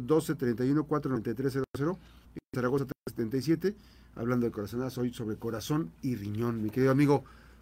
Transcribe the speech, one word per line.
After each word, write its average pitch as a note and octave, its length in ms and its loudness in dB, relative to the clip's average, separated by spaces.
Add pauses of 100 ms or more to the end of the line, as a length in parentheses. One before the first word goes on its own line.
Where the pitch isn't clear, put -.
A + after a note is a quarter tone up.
doce, D3+ 340 2
treinta B2 300 0
y C3 60 2
uno, D3 140 2
cuatro D3 240 0
noventa A#2+ 220 -2
y - 20 -2
tres, C3 200 -2
cero C3+ 120 -2 (100)
cero, D#3+ 220 -2 (360)
en - 80 -14 (120)
Zaragoza B2+ 320 0
tres - 80 -10 (140)
setenta A#2 300 -2
y C3 40 0
siete, E3 340 0 (400)
hablando A#2+ 300 0
de A2+ 60 0
corazón, G#2+ 300 -6
haz B2+ 160 -6
hoy B2 160 -2
sobre G#2+ 240 -6
corazón D3+ 540 -4 (100)
y B2+ 140 -2
riñón. G#2+ 460 -2
Mi G#2+ 80 -2
querido C3 220 4
amigo, C#3 320 6 (380)